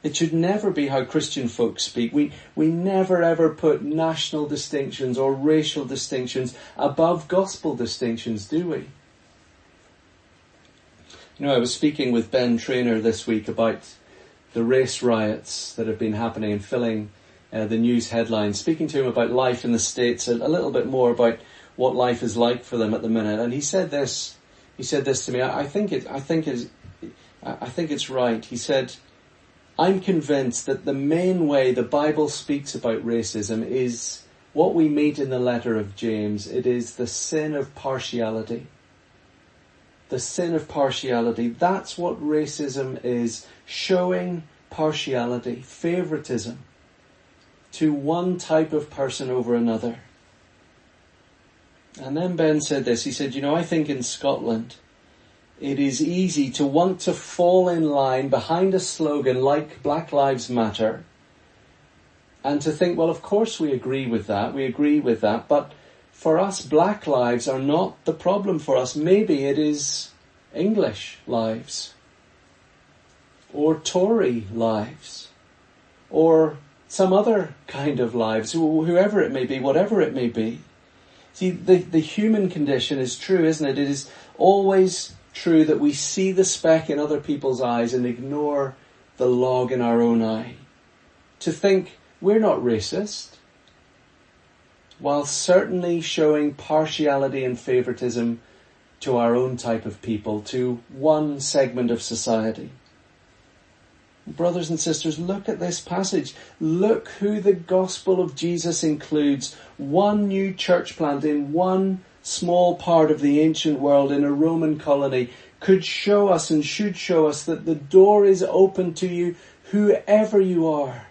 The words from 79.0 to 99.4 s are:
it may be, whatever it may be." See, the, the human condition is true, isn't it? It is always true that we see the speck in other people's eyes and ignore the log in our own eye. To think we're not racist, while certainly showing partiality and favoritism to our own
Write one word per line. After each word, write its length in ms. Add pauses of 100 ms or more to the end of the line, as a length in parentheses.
it 120
may 120
be, 140
whatever 420
it 140
may 140
be." 320 (720)
See, 180
the, 280
the 200
human 500
condition 520
is 180
true, 260
isn't 220
it? 100
It 140
is 180 (300)
always 800 (160)
true 320
that 160
we 120
see 380
the 140
speck 440
in 120
other 180
people's 420
eyes 320
and 140
ignore 720 (400)
the 100
log 460
in 80
our 200
own 220
eye. 320 (840)
To 100
think 480 (220)
we're 180
not 220
racist, 720 (1700)
while 260
certainly 720
showing 540
partiality 880
and 140
favoritism 840 (600)
to 160
our 180
own 220